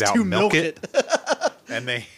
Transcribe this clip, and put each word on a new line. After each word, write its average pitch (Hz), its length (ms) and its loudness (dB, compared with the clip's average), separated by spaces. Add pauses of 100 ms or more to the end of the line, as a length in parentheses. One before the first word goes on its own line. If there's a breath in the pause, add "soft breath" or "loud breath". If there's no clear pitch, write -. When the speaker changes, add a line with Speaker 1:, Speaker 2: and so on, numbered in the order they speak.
Speaker 1:
"Let's - 100 2
Speaker 2:
out - 20 2
Speaker 1:
do 113 120 2
Speaker 2:
Milk 143 260 2
Speaker 1:
Milk - 40 4
Speaker 2:
It. 160 240 0 (140)
Speaker 1:
It." - 580 0 (100)
<laughs> - 80 -20
Speaker 2:
And 123 180 -6
they, 120 200 -4 (100)